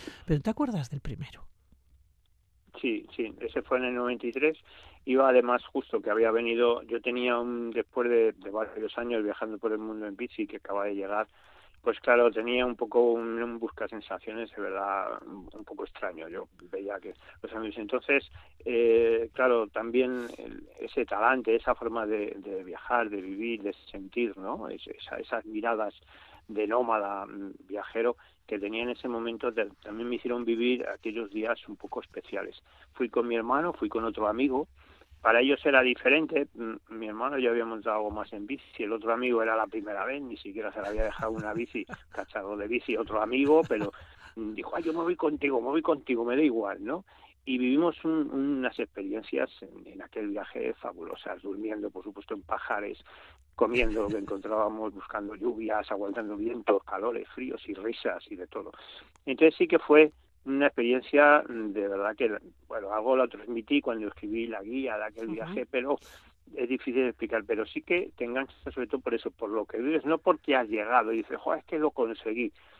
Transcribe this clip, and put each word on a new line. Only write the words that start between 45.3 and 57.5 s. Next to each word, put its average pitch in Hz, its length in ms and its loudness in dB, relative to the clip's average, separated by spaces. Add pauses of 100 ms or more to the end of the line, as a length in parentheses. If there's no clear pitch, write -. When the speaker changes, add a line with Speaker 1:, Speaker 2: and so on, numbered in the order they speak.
Speaker 2:
me 120 80 -4
voy 156 140 2
contigo, 135 420 0
me 120 120 2
da 151 60 6
igual", 104 420 2
¿no? 156 200 -6 (400)
Y 131 140 0
vivimos 143 460 4
un, 160 280 2
unas 135 480 -2
experiencias 110 680 -4 (120)
en, - 240 -18
en - 160 -16
aquel 107 260 -8
viaje 113 460 -4
fabulosas, 90 680 -10
durmiendo, 104 480 -6
por 92 140 -14
supuesto, 101 300 -12
en 98 80 -10
pajares, 104 560 -4 (580)
comiendo 113 460 4
lo 101 80 0
que 107 80 -2
encontrábamos, 104 760 -2
buscando 104 400 -8
lluvias, 107 560 -2
aguantando 104 460 -4
vientos, 107 480 2
calores, 104 500 -4
fríos 127 340 -8